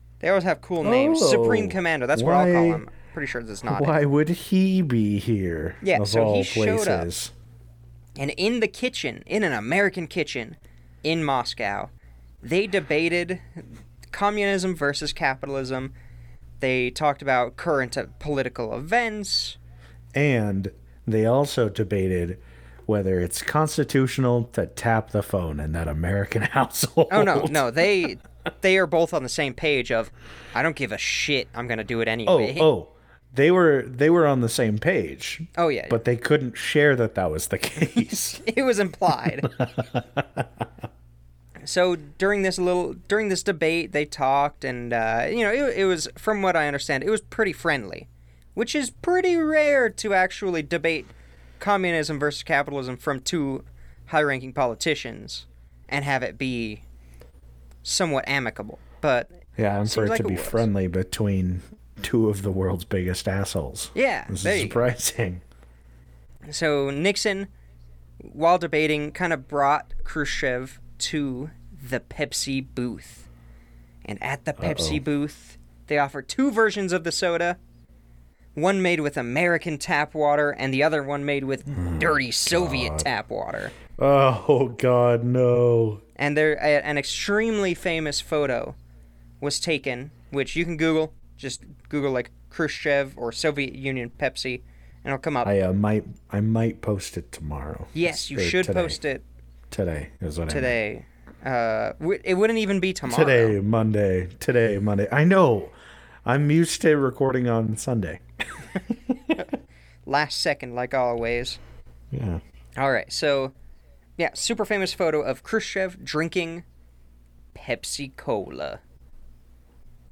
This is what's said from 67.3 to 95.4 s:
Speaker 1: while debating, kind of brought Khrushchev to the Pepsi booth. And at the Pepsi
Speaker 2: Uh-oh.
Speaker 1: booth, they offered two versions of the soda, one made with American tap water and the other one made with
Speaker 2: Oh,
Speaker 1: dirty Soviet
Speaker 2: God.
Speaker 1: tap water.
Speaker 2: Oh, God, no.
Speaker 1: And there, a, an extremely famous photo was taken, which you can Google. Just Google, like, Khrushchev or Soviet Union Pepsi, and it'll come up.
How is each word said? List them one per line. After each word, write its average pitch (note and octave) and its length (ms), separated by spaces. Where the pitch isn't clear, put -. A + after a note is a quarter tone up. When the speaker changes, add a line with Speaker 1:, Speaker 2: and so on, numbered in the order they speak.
Speaker 1:
while E3 400
debating, D3+ 540
kind F3 200
of C3+ 140
brought C#3+ 560
Khrushchev C3+ 720
to C#3+ 520
the B2+ 100
Pepsi C3+ 760
booth. - 540
And G2 180
at C3+ 220
the D3 80
Pepsi D#3 440
Speaker 2:
Uh-oh. C3+ 60
Speaker 1:
booth, D3 540
they D3 100
offered C#3+ 320
two C4+ 220
versions G#3 420
of F3 100
the E3+ 80
soda, F3 460
one F#3+ 280
made F3 200
with D3 160
American D#3 600
tap D3+ 360
water D3 380
and C3+ 220
the C3 100
other D3+ 200
one C#3+ 220
made C#3+ 180
with C3+ 240
Speaker 2:
Oh, F2 320
Speaker 1:
dirty C#3+ 320
Soviet C3+ 600
Speaker 2:
God. D3+ 80
Speaker 1:
tap A#2+ 300
water. - 440
Speaker 2:
Oh, C3+ 800
God, A#2+ 480
no. A#2+ 720
Speaker 1:
And C#3+ 220
there, D#3 160
a, D3 280
an D3 160
extremely G3+ 760
famous D#3+ 480
photo C#3+ 520
was C#3 180
taken, C3+ 520
which C#3 240
you E3+ 80
can E3 140
Google. D#3 360
Just - 280
Google, C#3+ 220
like, B2 200
Khrushchev C#3 680
or A#2+ 160
Soviet C#3+ 420
Union C3 420
Pepsi, B2+ 440
and - 100
it'll C3 40
come D3 180
up. B2 100